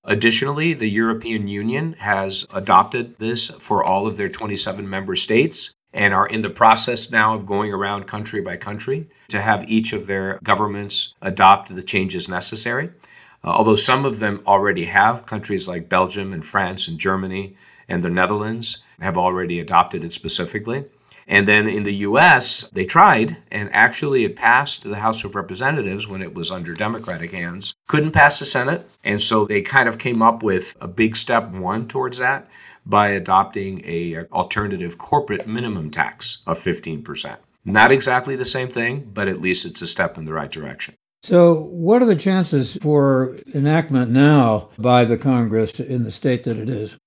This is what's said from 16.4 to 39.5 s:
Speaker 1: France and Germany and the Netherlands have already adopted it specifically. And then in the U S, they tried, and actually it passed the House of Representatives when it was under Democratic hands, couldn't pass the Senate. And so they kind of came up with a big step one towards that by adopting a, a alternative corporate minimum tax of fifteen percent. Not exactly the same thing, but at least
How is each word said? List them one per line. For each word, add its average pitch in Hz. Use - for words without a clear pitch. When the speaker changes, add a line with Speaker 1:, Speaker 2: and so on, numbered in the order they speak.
Speaker 1:
France 92
and 82
Germany 95
and 90
the 87
Netherlands 104
have 87
already 90
adopted 87
it 85
specifically. 110
And 101
then 104
in 104
the 101
U 101
S, 151
they 92
tried, 160
and 101
actually 123
it 95
passed 123
the 101
House 110
of 95
Representatives 101
when 95
it 85
was 85
under 85
Democratic 90
hands, 87
couldn't 151
pass 147
the -
Senate. 139
And 104
so 107
they 104
kind 131
of 113
came 120
up 113
with 95
a -
big 110
step 113
one 95
towards 127
that 127
by 104
adopting 95
a, 85
a 82
alternative 90
corporate 139
minimum 107
tax -
of 85
fifteen 82
percent. 71
Not 107
exactly 131
the 127
same 127
thing, 123
but 101
at 90
least 90